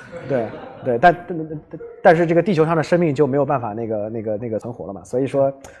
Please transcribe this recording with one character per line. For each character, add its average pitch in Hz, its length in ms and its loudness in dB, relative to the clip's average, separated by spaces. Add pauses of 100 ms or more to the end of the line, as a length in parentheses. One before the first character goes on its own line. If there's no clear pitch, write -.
(280)
对， 120 200 -2 (360)
对， 123 140 0
但， 170 180 6 (120)
但， 175 100 -8 (320)
但， 160 100 -16 (220)
但 175 140 8
是 170 100 2
这 165 80 2
个 170 80 6
地 196 100 0
球 156 140 4
上 165 100 0
的 156 60 2
生 170 160 2
命 165 160 2
就 147 100 4
没 131 120 0
有 143 80 2
办 135 160 0
法 113 120 -6
那 113 140 -6
个， 107 220 -4
那 117 120 -8
个， 107 160 -4
那 120 120 -8
个 110 100 -4
存 120 160 -8
活 - 140 -12
了 98 40 -10
嘛。 92 120 -14
所 127 160 -4
以 139 60 0
说， 139 240 2 (300)